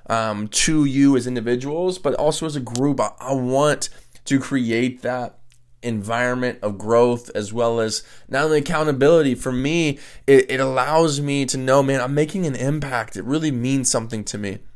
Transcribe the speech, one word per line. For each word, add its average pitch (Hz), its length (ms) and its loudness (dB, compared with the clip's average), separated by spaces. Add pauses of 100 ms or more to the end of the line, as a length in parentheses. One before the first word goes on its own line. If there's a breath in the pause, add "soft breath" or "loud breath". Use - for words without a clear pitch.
(100)
um, 107 380 -2
to 156 360 2
you 139 320 4
as 123 100 -2
individuals, 131 720 -4
but 139 180 -2
also 151 280 0
as 151 100 -6
a 143 60 -4
group. 127 400 0
I, 107 180 -2
I 135 140 -6
want 135 560 0 (380 soft breath)
to 135 120 2
create 123 600 -2
that 127 380 -6 (440)
environment 120 800 -2
of 104 160 -4
growth, 120 580 2
as 101 160 -4
well 117 300 0
as 110 220 -2 (260 soft breath)
not 139 160 -2
only 156 140 4
accountability. 147 760 4
For 131 180 -4
me, 147 460 0 (280 loud breath)
it, 135 240 8
it 131 100 -2
allows 143 600 2
me 139 240 0
to 135 100 -2
know, 131 260 4
man, 135 200 0
I'm 131 100 -4
making 156 320 0
an 139 100 -2
impact. 127 600 -4
It 95 80 -8
really 151 260 -2
means 127 400 0
something 110 340 -4
to - 120 -10
me, 104 220 -6 (180)